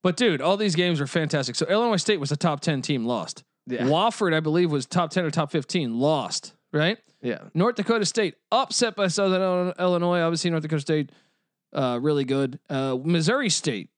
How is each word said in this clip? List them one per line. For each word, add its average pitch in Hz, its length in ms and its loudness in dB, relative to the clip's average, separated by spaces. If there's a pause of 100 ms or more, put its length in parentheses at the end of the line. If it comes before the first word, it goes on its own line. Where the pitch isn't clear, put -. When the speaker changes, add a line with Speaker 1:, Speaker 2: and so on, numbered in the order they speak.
Speaker 1:
but 180 140 2
dude, 196 240 2
all 185 160 2
these 202 180 0
games 175 240 2
were 139 80 -2
fantastic. 147 480 -2
So 160 120 -2
Illinois 220 300 2
State 202 220 0
was 139 120 -4
a 147 60 -2
top 151 220 0
ten 139 220 -2
team, 127 240 -2
lost. 113 380 -4 (240)
Speaker 2:
Yeah. 123 160 -4
Speaker 1:
Wofford, 175 500 2
I 160 80 2
believe, 160 300 2
was 139 140 -2
top 175 240 0
ten 180 160 -2
or 151 60 -2
top 151 200 -2
fifteen, 135 480 -2
lost. 139 540 0 (180)
Right? 165 260 0 (240)
Speaker 2:
Yeah. 120 180 -4 (140)
Speaker 1:
North 226 220 2
Dakota 214 300 0
State 202 300 -2 (160)
upset 233 440 0
by 196 120 0
Southern 190 340 2
Ill-, 180 380 0
Illinois. 175 420 2
Obviously, 165 300 0
North 160 120 0
Dakota 156 180 -2
State, 151 300 -2 (600)
uh, 123 280 -2
really 143 240 0
good. 135 340 -2 (100)
Uh, 135 340 -2
Missouri 175 460 2
State 113 480 -4